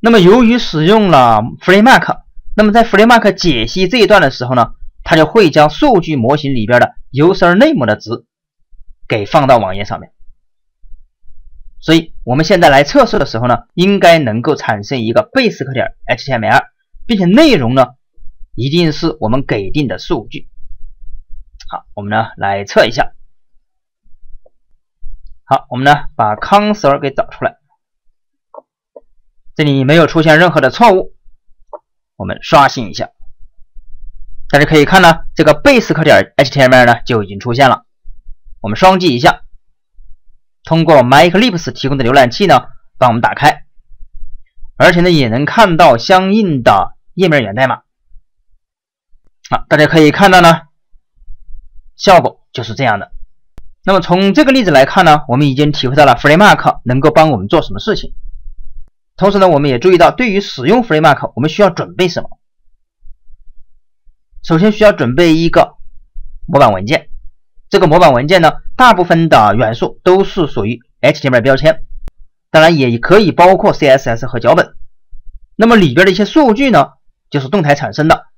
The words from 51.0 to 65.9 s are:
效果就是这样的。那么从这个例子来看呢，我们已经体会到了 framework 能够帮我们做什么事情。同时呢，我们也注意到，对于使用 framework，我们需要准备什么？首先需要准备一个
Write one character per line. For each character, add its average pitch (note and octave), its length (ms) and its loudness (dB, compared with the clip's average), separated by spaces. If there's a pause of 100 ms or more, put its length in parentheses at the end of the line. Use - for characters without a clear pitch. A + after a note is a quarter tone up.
效 F3 240 4
果 - 320 -8
就 A#2+ 100 -8
是 A2+ 120 -12
这 C3+ 100 -4
样 G#2+ 140 -2
的。 - 120 -16 (720)
那 F#3 80 -2
么 G3 80 2
从 F#3+ 340 0
这 D4+ 120 2
个 C4 80 2
例 C4 100 2
子 F3+ 80 0
来 C3+ 140 4
看 F#3 180 0
呢， D3+ 240 2
我 A#2+ 80 -2
们 D3 120 2
已 C3 80 -2
经 D3 180 0
体 C3 160 -4
会 C3 60 -4
到 D3 100 4
了 B2+ 100 4
framework D#3+ 720 2
能 B2+ 160 -2
够 D3 100 2
帮 D#3+ 200 4
我 B2 60 -2
们 G2 120 -8
做 E3 120 2
什 - 120 -8
么 G#2 60 -10
事 G3 180 -4
情。 - 160 -10 (1040)
同 G3 140 2
时 G3+ 80 0
呢， F#3+ 100 4
我 D3 100 2
们 C#3+ 100 0
也 B2 80 0
注 F3+ 140 2
意 F3+ 60 4
到， C#3 140 4
对 B3 200 -4
于 F#3+ 80 -2
使 - 260 -10
用 A3 180 2
framework， D#3 520 0
我 A2 60 -6
们 D3+ 80 0
需 F3+ 120 -2
要 G3 80 4
准 F3 260 -10
备 F#3 120 -2
什 - 160 -6
么？ - 160 -16 (2000)
首 E3 160 -2
先 G3+ 140 2
需 G#3+ 140 0
要 G#3 80 6
准 B2+ 220 -4
备 E3 200 4
一 D#3+ 140 0
个 - 260 0 (720)